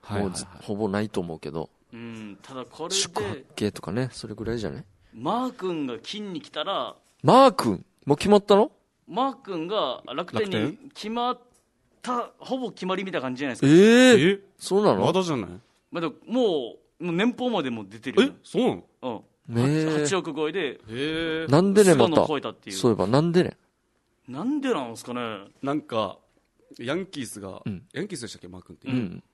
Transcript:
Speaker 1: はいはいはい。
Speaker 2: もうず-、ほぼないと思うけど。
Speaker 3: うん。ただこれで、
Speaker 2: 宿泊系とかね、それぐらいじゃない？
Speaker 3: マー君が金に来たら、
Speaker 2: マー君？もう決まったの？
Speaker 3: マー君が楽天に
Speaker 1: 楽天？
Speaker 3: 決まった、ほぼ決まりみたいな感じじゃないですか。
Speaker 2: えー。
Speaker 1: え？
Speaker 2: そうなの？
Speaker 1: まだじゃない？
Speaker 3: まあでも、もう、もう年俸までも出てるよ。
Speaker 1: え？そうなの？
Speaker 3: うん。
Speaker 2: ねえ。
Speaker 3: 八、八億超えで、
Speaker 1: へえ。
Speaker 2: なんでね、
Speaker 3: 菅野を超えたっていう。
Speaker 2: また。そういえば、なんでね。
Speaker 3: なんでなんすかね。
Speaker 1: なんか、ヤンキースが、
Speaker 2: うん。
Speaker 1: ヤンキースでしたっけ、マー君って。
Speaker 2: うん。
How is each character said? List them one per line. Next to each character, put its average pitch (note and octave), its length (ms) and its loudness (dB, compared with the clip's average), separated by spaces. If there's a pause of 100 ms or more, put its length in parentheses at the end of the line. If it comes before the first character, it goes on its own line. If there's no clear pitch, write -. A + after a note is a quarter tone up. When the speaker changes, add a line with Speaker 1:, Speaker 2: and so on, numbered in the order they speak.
Speaker 1:
は G2+ 180 -8
い G2+ 40 -2
は - 20 0
い - 0 -
は - 20 -2
い。 F#2 40 -4
Speaker 2:
も F2 40 -12
う - 20 -8
ず-、 - 80 -10 (180)
ほ A2 120 -6
ぼ G#2 140 -2
な G2+ 140 0
い G#2+ 60 -4
と G2+ 120 -4
思 E2+ 160 -8
う - 20 -16
け D2 140 -12
ど。 D#2+ 180 -8 (220)
Speaker 3:
う A#2 40 -18
ん。 A2 460 -14
た - 120 -20
だ B2+ 100 -10
こ D3+ 200 -14
れ F3 40 -10
で、 F#3 80 -4
Speaker 2:
宿 F#3+ 260 -4
泊 F3 220 -8 (100)
系 G#2 160 -2
と - 100 -14
か D#2+ 120 -8
ね、 B2 180 -2
そ - 160 -16
れ G#2+ 80 -12
ぐ A2 100 -10
ら A2 100 -4
い A#2+ 40 -6
じ G#2 80 -8
ゃ D2+ 40 -4
な C#2+ 100 -12
い？ - 40 -16 (300)
Speaker 3:
マ G3+ 340 -4
ー B3 40 -10
君 F3 340 -6
が A#2+ 160 -8
金 G#3 300 -12
に D#3 80 -10
来 - 80 -20
た - 160 -8
ら、 D3 320 -6 (260)
Speaker 2:
マ B3+ 260 8
ー - 40 2
君？ A2 320 -2 (220)
も C3+ 80 4
う - 20 -2
決 F#3+ 120 -4
ま G#3 100 8
っ G3 40 4
た G3+ 140 4
の？ A3+ 160 4 (340)
Speaker 3:
マ B3 240 -2
ー B3+ 60 -12
君 E3+ 320 -8
が F3 380 -4
楽 D#3 260 -8
天 A2 160 -2
に - 80 -4
Speaker 1:
楽 G#2+ 100 0 (120)
天？ - 160 -20
Speaker 3:
決 G#3 160 -10
ま A#3+ 200 -2
っ B3 80 -6 (600)
た、 A#3+ 380 -6
ほ A#3 200 -6
ぼ A#3+ 140 -6
決 - 140 -10
ま F#3 100 -2
り G3+ 80 -6
み F#3+ 80 -10
た E3 60 -2
い - 20 -2
な - 20 -8
感 B2+ 140 -6
じ B2 40 -10
じ C#3+ 40 -4
ゃ C#3+ 40 -4
な B2 40 -6
い - 20 -6
で - 40 -12
す - 20 -4
か。 C3+ 80 4
Speaker 2:
え A3+ 460 10
ー。 F#3+ 240 4
Speaker 1:
え？ - 20 -14 (180)
Speaker 2:
そ F#3+ 220 0
う G#3+ 40 0
な D3+ 100 6
の？ G2 100 2
Speaker 1:
ま D#3+ 80 4
だ F#3 100 2
じ E3+ 100 -2
ゃ C#3 40 -2
な G#2 100 -4
い？ F2 40 -14 (420)
Speaker 3:
ま E3+ 60 -6
あ - 20 -4
で E3 80 -4
も、 - 60 -8 (120)
も F3+ 500 -2 (220)
う、 D#3 60 -12
も F3 80 -4
う - 20 -4
年 G#3+ 200 2
俸 B3+ 160 -4
ま G3 120 -2
で C3 80 -4
も A2 140 -8
出 G#2 160 -18
て C3 100 -8
る A#2+ 140 2
よ。 C#4+ 80 -2
Speaker 1:
え？ - 100 -18
そ - 160 -6
う A3+ 40 2
な E3+ 140 0
の？ F2 80 -14 (180)
Speaker 3:
う B2+ 80 -6
ん。 G#2 100 -10 (280)
Speaker 2:
ね A#2 180 0
え。 D#3 200 2
Speaker 3:
八、 D#3 140 0
八 D#3 160 0
億 E3 180 -4
超 D3+ 140 -4
え D#3 40 -6
で、 F#3+ 80 -6
Speaker 1:
へ C3+ 180 -6 (100)
え。 D#3+ 600 -6
Speaker 2:
な D3+ 140 6
ん G3 120 2
で G#3+ 100 8
ね、 F#3 80 8
Speaker 3:
菅 B2+ 160 6
野 D#3 160 4
を - 20 -2
超 D3 120 -2
え - 20 -4
た A#2 100 -8
っ - 40 -14
て - 160 -16
い - 20 -8
う。 F#2+ 40 -6
Speaker 2:
ま - 20 -6
た。 - 40 -6
そ B2+ 60 6
う - 40 6
い - 20 4
え - 20 -2
ば、 F#2+ 100 0
な B2+ 140 4
ん E3+ 120 2
で E3+ 120 6
ね。 - 120 -6 (720)
Speaker 3:
な C3+ 160 -10
ん C#4+ 160 -2
で C4 120 -2
な D#3 160 -4
ん A2+ 80 -12
す - 80 -18
か B2 100 -8
ね。 A2 320 -8 (160)
Speaker 1:
な C#3 120 -2
ん D3+ 80 -2
か、 G#2+ 360 -4 (600)
ヤ B2+ 160 -6
ン F#3 120 -6
キ C#3+ 160 -12
ー A2+ 40 -8
ス G#2 140 -14
が、 F#2+ 240 -14
Speaker 2:
う - 40 -6
ん。 F#2+ 240 -10
Speaker 1:
ヤ C#3 100 -8
ン G#3 60 -8
キ F#3 60 -10
ー D3 40 -10
ス A#2 40 -12
で G#2+ 60 -12
し - 40 -14
た - 60 -18
っ - 20 -20
け、 F2+ 80 -18
マ F2+ 120 -18
ー - 20 -20
君 F2+ 140 -20
っ - 20 -20
て。 - 100 -16
Speaker 2:
う - 40 -6
ん。 F#2 300 -6 (120)